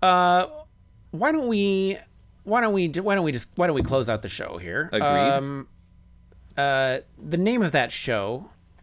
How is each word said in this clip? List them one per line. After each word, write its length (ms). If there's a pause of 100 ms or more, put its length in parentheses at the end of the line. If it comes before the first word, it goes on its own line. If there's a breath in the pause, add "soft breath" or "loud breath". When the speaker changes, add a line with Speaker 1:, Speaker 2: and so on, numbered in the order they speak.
Speaker 1:
Uh, 460 (640)
why 200
don't 160
we? 500 (460)
Why 180
don't 120
we? 160
Why 260
don't 100
we 60
just? 240
Why 120
don't 80
we 80
close 260
out 120
the 80
show 280
here? 340
Speaker 2:
Agreed. 180
Speaker 1:
Um, 580 (880)
uh, 420 (220)
the 160
name 240
of 120
that 180
show 580 (320)